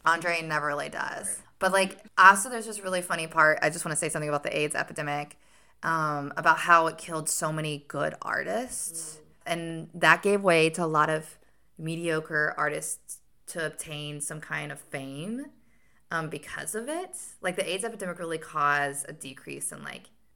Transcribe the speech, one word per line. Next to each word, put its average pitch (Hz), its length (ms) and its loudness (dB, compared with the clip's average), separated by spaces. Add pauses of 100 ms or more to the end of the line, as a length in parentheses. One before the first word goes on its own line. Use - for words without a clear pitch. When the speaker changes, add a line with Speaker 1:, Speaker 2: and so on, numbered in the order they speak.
Speaker 1:
Andre 165 380 2
never 151 240 -2
really 143 200 -4
does. - 540 -8 (160)
But, 190 140 2
like, 190 260 2 (180)
also 196 340 10
there's 226 180 -6
this 214 140 -10
really 185 200 -2
funny 165 240 -2
part. 156 380 6
I 156 80 4
just 165 140 -6
wanna 156 100 -2
say 160 140 -2
something 151 200 -2
about 147 140 0
the - 120 -4
aids 151 200 0
epidemic, 147 640 -6 (420)
um, 151 560 0
about 160 220 6
how 165 260 8
it 160 140 -2
killed 156 280 -6
so 160 240 -2
many 156 360 -4
good 147 340 -2
artists. 185 920 -6
Speaker 2:
Mm. - 40 -20 (280)
Speaker 1:
And 165 480 -6
that 170 260 6
gave 202 220 2
way 165 280 6
to 175 120 -4
a - 20 0
lot 156 240 4
of 156 300 -6 (400)
mediocre 160 760 -2
artists - 640 -4 (280)
to 165 180 -6
obtain 147 560 -8
some 156 200 -8
kind 151 300 -6
of 143 80 -12
fame, 151 680 -8 (640)
um, 160 180 -4
because - 460 -10
of 233 120 -6
it. 359 300 -8 (240)
Like, 180 140 -4
the 196 120 -2
aids 190 180 -4
epidemic 190 340 -8
really 165 180 -4
caused 143 720 0
a 160 40 -14
decrease 139 580 -12
in, - 120 -12
like, - 280 -14 (240)